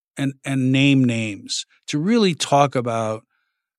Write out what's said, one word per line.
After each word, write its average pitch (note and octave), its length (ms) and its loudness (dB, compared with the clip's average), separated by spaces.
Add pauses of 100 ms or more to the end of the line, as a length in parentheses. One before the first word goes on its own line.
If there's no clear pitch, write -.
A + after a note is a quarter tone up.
(160)
and, C3+ 180 -4 (100)
and C3 260 -2
name C3+ 340 4
names, A2 640 -4 (200)
to D3 120 -4
really G3 360 2
talk C#3+ 420 2
about A2+ 480 -4 (540)